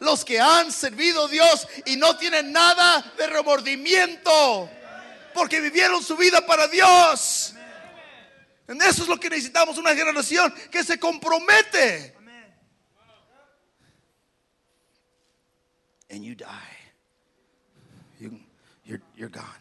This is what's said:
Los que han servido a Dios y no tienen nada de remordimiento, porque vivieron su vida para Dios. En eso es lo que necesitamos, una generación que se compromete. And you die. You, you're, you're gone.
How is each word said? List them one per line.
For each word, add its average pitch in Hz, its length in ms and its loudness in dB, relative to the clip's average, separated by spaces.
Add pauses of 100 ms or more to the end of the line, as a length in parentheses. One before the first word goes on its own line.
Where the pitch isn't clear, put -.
Los 302 220 -2
que 233 160 -4
han 320 320 4
servido 302 540 -4
a - 20 -8
Dios 311 400 2 (180)
y 269 100 -4
no 320 220 2
tienen 320 340 -4
nada 349 500 2 (160)
de 311 100 -4
remordimiento, 294 1400 0 (640)
porque 320 260 -2
vivieron 349 440 0
su 311 120 -8
vida 359 300 2
para 311 220 2
Dios. 349 840 4 (1160)
En 269 120 -8
eso 359 220 2
es 339 40 -8
lo 349 100 -2
que 330 120 -8
necesitamos, 311 480 -2
una 320 180 0
generación 311 560 0 (180)
que 349 140 -4
se 339 140 -4
compromete. 330 1160 0 (4000)
And 104 140 -18
you 117 120 -18
die. - 420 -20 (1400)
You, 110 200 -20 (460)
you're, - 160 -16 (140)
you're 107 140 -18
gone. - 160 -20 (160)